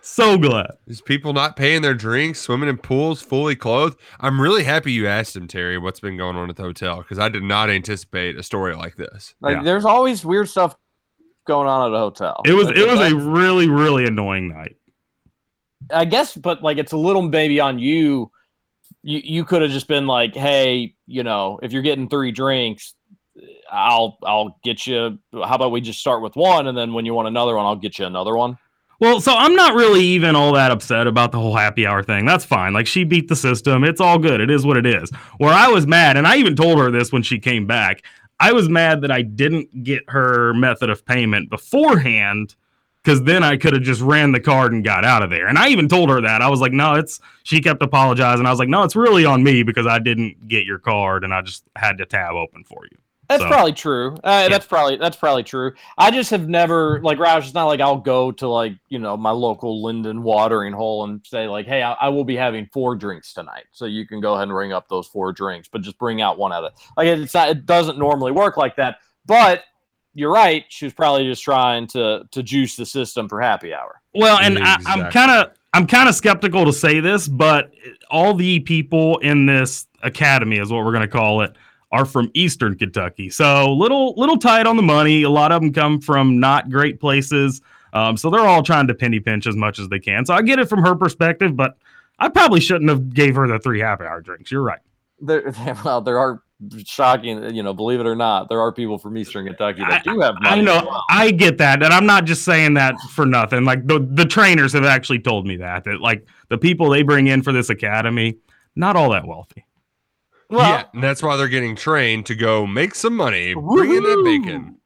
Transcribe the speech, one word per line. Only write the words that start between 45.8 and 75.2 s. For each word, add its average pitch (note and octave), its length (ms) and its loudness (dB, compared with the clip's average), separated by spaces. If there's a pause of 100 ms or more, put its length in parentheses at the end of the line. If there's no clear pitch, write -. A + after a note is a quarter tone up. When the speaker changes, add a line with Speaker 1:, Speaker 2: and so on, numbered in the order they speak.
Speaker 1:
told F3 220 2
her B2+ 100 2
that. A2 220 0
I C3+ 80 2
was C3+ 100 0
like, B2+ 120 0
"No, D3 220 2
it's," D#3+ 260 -4 (240)
she D#3 180 -2
kept D3+ 200 0
apologizing. B2+ 640 2
I B2+ 60 2
was B2 80 0
like, B2+ 100 0
"No, F#3 140 2
it's F#3 140 -2
really G#3+ 280 4
on C3+ 180 4
me C3 200 4
because A2+ 240 -2
I A#2 120 2
didn't A2+ 500 -4
get G#2+ 180 -2
your F#2+ 120 -8
card G2 460 -2
and F#2+ 80 -6
I F#2 80 -2
just F#2 240 -16 (120)
had G#2 200 -2
the F#2+ 80 -10
tab F2+ 300 -6
open E2 300 -10
for - 260 -20
you." - 80 -20 (320)
Speaker 3:
That's C#4 120 2
Speaker 1:
So E3+ 60 -2
Speaker 3:
probably F3+ 240 4
true. C3+ 520 -6
Uh, G3 180 2
Speaker 1:
Yeah. F#3 60 2
Speaker 3:
that's G3 180 0
probably, C#3+ 300 0
that's E3 200 -4
probably C3+ 280 -2
true. C3 260 -8 (260)
I G3+ 140 4
just B3 220 -2
have E3+ 160 -4
never, E3 560 0
like, D3+ 160 -2
Raj, E3 240 2
it's C3+ 100 -16
not E3 120 0
like D3 140 0
I'll C#3 160 2
go B2+ 360 -2
to, C3 160 -8
like, A#2 240 -2 (160)
you C3 100 -10
know, G#2+ 180 -6
my A2 140 -2
local A2+ 540 -4
Linden A2+ 400 -8
watering G#2+ 480 0
hole G#2+ 320 -6
and G#2 200 -12
say, A2+ 220 -8
like, G#2 180 -8
"Hey, C3 160 -4
I, A#2+ 120 -4
I C3+ 160 -2
will C#3+ 160 -2
be B2+ 100 -4
having A2+ 380 -4
four B2 240 -4
drinks F#2+ 360 -12
tonight, D#2 380 -18
so - 160 -16
you G#2+ 180 -10
can G#2+ 160 -14
go G#2 140 -2
ahead G2+ 140 -4
and F#2+ 80 -8
ring G2 160 -6
up F2+ 160 -8
those F#2 180 -6
four F#2+ 260 -8
drinks, F#2 360 -10
but A2 140 -12
just G2+ 140 -16
bring A2+ 240 -6
out F#2+ 180 -2
one G2 120 -4
of E2 140 -8
it." - 80 -12 (240)
Like, D#3+ 100 0
it's D#3 260 -2
not, D#3+ 180 2
it D3 160 -6
doesn't D#3+ 320 0
normally C#3+ 340 -2
work G3 240 0
like C3 200 -2
that. B2+ 200 -2 (300)
But G3+ 360 4 (500)
you're D3 200 -2
right. F3+ 360 4
She - 180 -14
was B2+ 60 -10
probably C#3+ 320 0
just B2+ 200 -6
trying B2 440 0
to, A2 440 -4
to C3 100 -8
juice C3 320 -2
the A#2+ 100 -12
system A2+ 440 -8
for G#2+ 120 -8
happy G2+ 320 -2
hour. C2+ 280 -14 (120)
Speaker 1:
Well, G#3+ 280 4
and G3 180 2
I, F#3 160 4 (120)
I'm F#3+ 160 -2
Speaker 2:
Exactly. F3 180 2